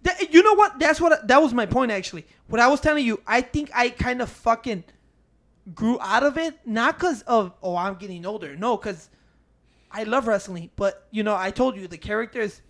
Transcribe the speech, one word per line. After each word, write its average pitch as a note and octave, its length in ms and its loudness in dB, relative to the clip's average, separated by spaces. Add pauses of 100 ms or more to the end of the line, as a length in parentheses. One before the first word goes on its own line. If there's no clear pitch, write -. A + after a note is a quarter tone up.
that, F4 280 -4
you F4 120 10
know G#4+ 100 6
what? G4+ 240 2
That's D4+ 220 2
what, D#4+ 260 2
that B3+ 160 6
was C4+ 100 2
my A#3+ 140 0
point, A#3+ 240 0
actually. F#3 340 -8 (220)
What A3 140 -2
I B3 80 6
was C#4+ 120 2
telling D4+ 240 0
you, A#3 220 -2
I A#3 140 0
think D4 340 -6
I B3 140 0
kind B3 340 -4
of - 80 -6
fucking A3+ 540 -2 (920)
grew A#3 240 0
out A3 240 0
of C#4+ 140 2
it, D#4+ 280 -4
not A#3+ 320 0
'cause E4+ 240 -2
of, G#3+ 300 0 (100)
"Oh, F3+ 140 -4
I'm F#3+ 180 -2
getting F3+ 320 -14
older." F3 300 -10
No, A3 200 0
'cause F#3+ 320 -10 (840)
I G#3+ 120 -8
love A3+ 220 0
wrestling. F#3 500 -4
But, G3 360 -4
you G#3+ 100 -2
know, G#3 140 0
I F#3 160 -2
told B3 240 0
you, F#3+ 100 -14
the E3+ 120 -16
characters G#3+ 720 -6